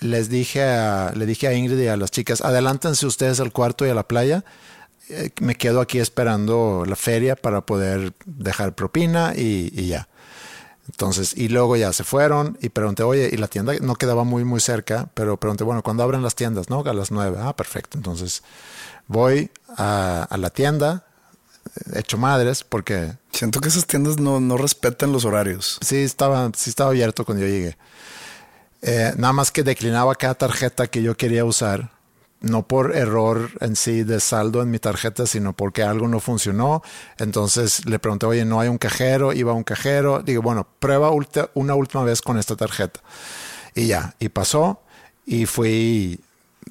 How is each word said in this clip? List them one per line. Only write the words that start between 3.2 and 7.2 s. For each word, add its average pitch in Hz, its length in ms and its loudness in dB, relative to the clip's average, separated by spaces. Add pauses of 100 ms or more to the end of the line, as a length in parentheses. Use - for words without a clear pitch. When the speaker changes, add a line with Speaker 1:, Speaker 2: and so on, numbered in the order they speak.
Speaker 1:
al 123 140 -2
cuarto 120 320 0
y 131 40 2
a 120 60 2
la 107 120 0
playa. 135 360 2 (680)
Eh, 156 200 -6 (100)
me 120 160 0
quedo 120 260 2
aquí 123 180 0
esperando 110 840 2
la 95 120 -2
feria 120 380 2